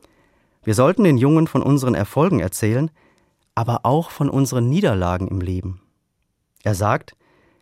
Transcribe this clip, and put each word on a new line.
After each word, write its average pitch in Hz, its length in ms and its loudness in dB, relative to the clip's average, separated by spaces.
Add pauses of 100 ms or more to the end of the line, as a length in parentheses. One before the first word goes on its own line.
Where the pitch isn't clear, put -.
(640)
Wir 110 100 -2
sollten 147 300 2
den 156 140 4
Jungen 156 300 4
von - 140 -2
unseren 131 340 2
Erfolgen 135 440 0
erzählen, 113 500 -2 (640)
aber 117 280 -2
auch 147 280 0
von 143 180 -2
unseren 127 400 0
Niederlagen 95 580 0
im 92 140 -4
Leben. 90 400 -6 (800)
Er 107 120 -2
sagt: 104 420 -4 (440)